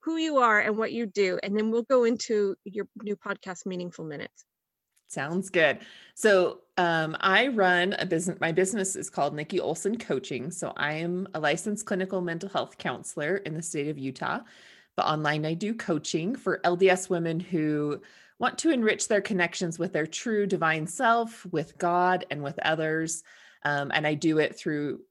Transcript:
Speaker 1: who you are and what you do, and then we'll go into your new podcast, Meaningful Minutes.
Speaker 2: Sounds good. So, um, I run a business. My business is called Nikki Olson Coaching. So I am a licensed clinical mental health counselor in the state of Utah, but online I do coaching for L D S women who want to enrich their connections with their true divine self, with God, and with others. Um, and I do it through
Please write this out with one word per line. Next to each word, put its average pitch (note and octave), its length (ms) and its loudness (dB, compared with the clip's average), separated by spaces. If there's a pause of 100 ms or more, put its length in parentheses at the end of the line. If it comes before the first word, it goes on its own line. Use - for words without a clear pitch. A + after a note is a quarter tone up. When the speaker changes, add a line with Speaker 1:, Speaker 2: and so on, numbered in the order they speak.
Speaker 1:
who D#4+ 140 -2
you D#4+ 200 0
are A3 220 6
and G#3+ 180 0
what A3 140 -2
you A#3 160 -4
do, F#3 340 0
and G3+ 160 -2
then A3 140 0
we'll A3+ 120 0
go B3+ 200 4
into G#3+ 600 0
your G3+ 240 -8 (140)
new G#3 140 -4
podcast, G3 500 -10
Meaningful F3 400 -8
Minutes. - 400 -12 (640)
Speaker 2:
Sounds E3 420 -4
good. D#3 300 4 (340)
So, F#3+ 480 4 (160)
um, D#3+ 440 2
I G3+ 260 4
run F#3 500 4
a - 80 -2
business. E3+ 340 0
My E3 120 2
business F#3+ 440 0
is - 140 -8
called D3 240 0
Nikki D3+ 260 -4
Olson G3 380 -2
Coaching. C#3 540 -4
So E3+ 240 -6
I D3 180 -2
am F3 400 -4
a D#3+ 60 -4
licensed E3+ 460 0
clinical F#3+ 360 -2
mental F3 280 -4
health - 280 -4
counselor D#3 600 -4
in D#3 160 -6
the D#3+ 80 -6
state D3 260 -4
of D3+ 100 -6
Utah, C3+ 420 -4 (560)
but - 100 -2
online D3+ 400 0
I D#3+ 80 0
do G3+ 200 -4
coaching F3 600 -2
for F3+ 280 -2
L F3 120 2
D F#3 140 6
S F3+ 200 2
women E3 300 0
who D3+ 640 -2 (380)
want - 200 -2
to D#4+ 120 2
enrich A3+ 360 0
their G#3 140 4
connections E3+ 580 -2
with E3 140 -4
their D#3 140 0
true G#3 380 -2
divine D#3+ 400 0
self, A#3 680 0
with - 260 -4
God, F3+ 520 2
and C#3+ 140 -4
with C#3 160 -6
others. D#3+ 640 0 (400)
Um, C#3+ 300 0
and D3+ 120 0
I D3+ 100 2
do D#3 240 2
it - 180 2
through D3 540 -4